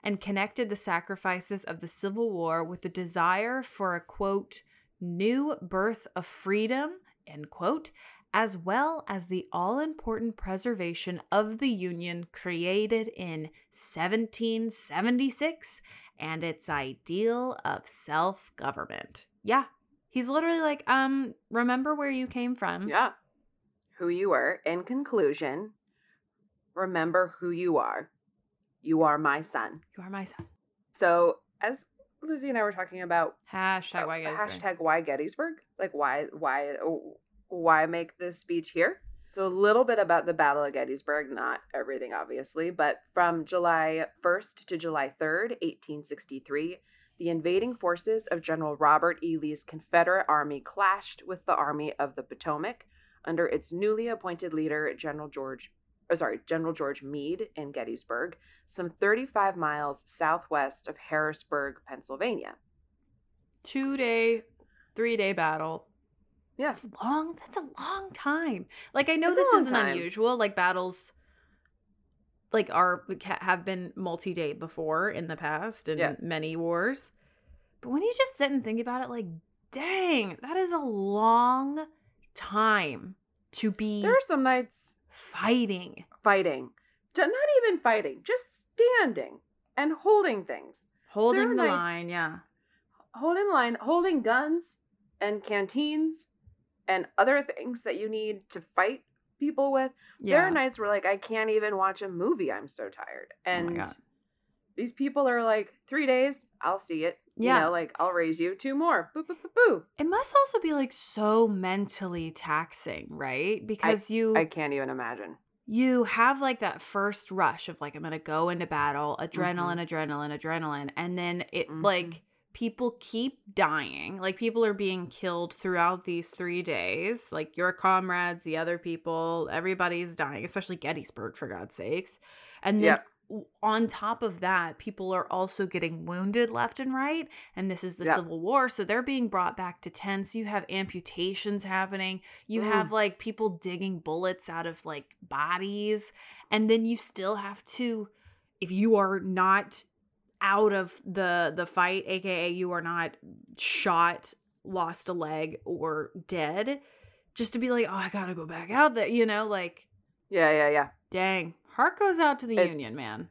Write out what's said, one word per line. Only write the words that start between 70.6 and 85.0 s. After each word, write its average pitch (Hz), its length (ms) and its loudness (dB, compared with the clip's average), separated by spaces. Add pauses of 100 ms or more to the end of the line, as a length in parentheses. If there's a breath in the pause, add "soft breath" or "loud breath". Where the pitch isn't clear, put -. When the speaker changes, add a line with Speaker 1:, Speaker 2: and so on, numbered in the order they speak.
Speaker 1:
like, 220 220 2
are, 180 320 4 (140)
ca-, 185 200 -6
have 180 240 0
been 185 320 -6
multi-day 170 560 -4
before 160 580 -2
in 165 180 -6
the 160 100 -8
past 165 500 -6
in 156 100 -2
Speaker 2:
Yeah. 156 220 0
Speaker 1:
many 160 380 -4
wars. 170 540 -2 (680)
But 247 120 -10
when 294 100 0
you 466 160 2
just 539 200 0
sit 277 140 2
and 277 100 0
think 226 200 -2
about 247 220 -4
it, 247 60 -8
like, 233 180 -8 (440)
dang, 302 720 0
that 302 160 -4
is 359 160 0
a 330 60 0
long 240 1040 2 (500 soft breath)
time 196 800 0 (380)
to 220 180 0
be 208 300 -4
Speaker 2:
There 403 100 4
are 523 80 8
some 320 240 0
nights 254 520 0 (120)